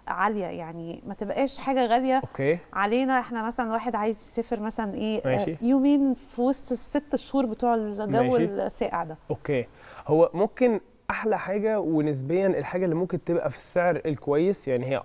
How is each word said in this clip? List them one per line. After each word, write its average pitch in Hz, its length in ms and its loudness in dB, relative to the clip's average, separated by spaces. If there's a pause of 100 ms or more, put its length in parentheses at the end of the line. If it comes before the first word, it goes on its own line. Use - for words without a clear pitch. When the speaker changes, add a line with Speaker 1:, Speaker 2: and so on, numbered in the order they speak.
Speaker 1:
عالية، 202 380 0
يعني 165 640 -10
ما 202 60 -8
تبقاش 220 460 -2
حاجة 262 260 0
غالية 254 380 2
Speaker 2:
أوكي. 147 340 0 (160)
Speaker 1:
علينا 247 460 2
احنا 233 280 -4
مثلًا 233 240 -4
واحد 226 240 -2
عايز 214 200 0
يسافر - 440 -6
مثلًا 214 340 -4
ايه، 214 320 -2
آه، - 20 0
Speaker 2:
ماشي. 165 340 0
Speaker 1:
يومين 277 520 4
في - 280 -6
وسط 269 300 0
الست 285 440 -4
شهور 269 300 0
بتوع 233 300 0
الجو 214 320 -4
Speaker 2:
ماشي. 240 380 4
Speaker 1:
الساقع 196 580 -2
ده. 156 140 -10 (120)
Speaker 2:
أوكي. 135 380 -2 (400)
هو 160 260 6
ممكن 208 460 2 (300)
أحلى 214 300 0
حاجة 208 400 -2
ونسبيًا 151 680 2
الحاجة 180 380 0
اللي 160 100 2
ممكن 175 280 -2
تبقى 170 260 0
في - 80 -10
السعر 175 480 2
الكويس، 156 640 0
يعني 123 180 0
هي 131 200 0